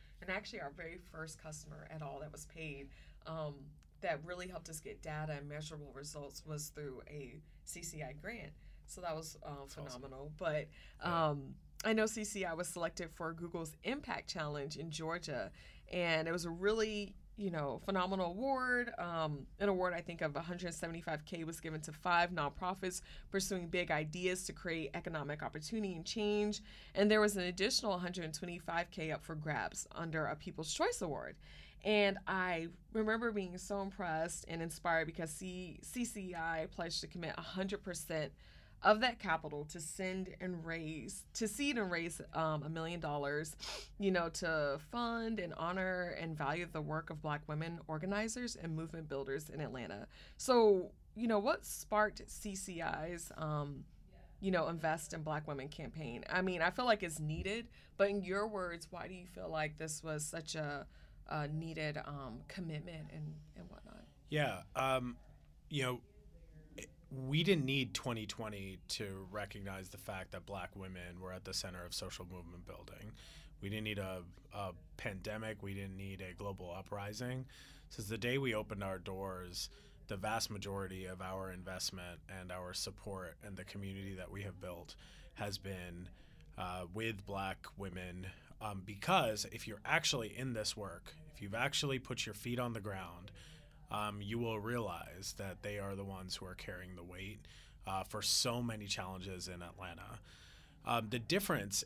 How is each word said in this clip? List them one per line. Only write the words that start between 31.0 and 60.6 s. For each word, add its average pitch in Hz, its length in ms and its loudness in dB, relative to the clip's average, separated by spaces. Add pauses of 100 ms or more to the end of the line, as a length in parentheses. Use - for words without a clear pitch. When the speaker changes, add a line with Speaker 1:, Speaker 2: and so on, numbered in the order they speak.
Speaker 1:
Award. 135 360 -2 (480)
And 202 420 8
I 180 420 2 (240)
remember 220 380 4
being 185 260 0
so 202 260 0
impressed 170 640 0
and 165 120 -2
inspired 165 460 2
because 160 240 -2
C-, 180 520 -6
C 247 220 -2
C 190 300 -4
I 165 380 0
pledged 170 300 -2
to 165 40 -6
commit 165 320 -4
a 170 40 -6
hundred 190 420 -2
percent 170 480 -2 (500)
of 208 180 10
that 247 180 4
capital 156 460 0
to 170 160 -10
send 185 480 -2 (120)
and 180 240 -2
raise, 160 600 -4 (100)
to 226 140 2
seed 277 300 2
and 196 120 4
raise, 170 300 0 (120)
um, 156 300 4
a 151 60 -2
million 160 320 0
dollars, 147 560 2 (420)
you 202 140 6
know, 175 160 6
to 156 500 4 (140)
fund 226 480 2
and 170 140 -2
honor 180 640 2
and 160 180 -2
value 151 320 2
the 165 100 -2
work 156 300 0
of 151 100 -4
Black 151 280 0
women 165 400 0
organizers 208 680 0
and 165 220 -2
movement 160 320 -4
builders 139 420 -2
in - 100 -4
Atlanta. 120 460 -4 (300)
So, 214 560 10 (240)
you 226 100 0
know, 220 140 6
what 247 240 4
sparked - 640 2
C - 260 -6
C 190 260 -4
I's, 165 560 -2
um, 147 480 0 (560)
you 190 120 4
know, 160 160 6
Invest 160 440 2
in 160 100 -4
Black 151 260 0
Women 139 200 -2
campaign? 147 600 -6
I 185 120 4
mean, 180 200 4
I 175 80 8
feel 247 140 0
like 220 180 8
it's 160 160 -2
needed, 185 480 0 (300)
but 202 140 10
in 202 120 2
your 196 240 2
words, 180 440 -2
why 180 180 -6
do 185 60 -8
you 180 120 -12
feel 180 220 -8
like 156 300 2
this 156 260 -4
was 151 200 0
such 156 300 -4
a, 147 320 0 (420)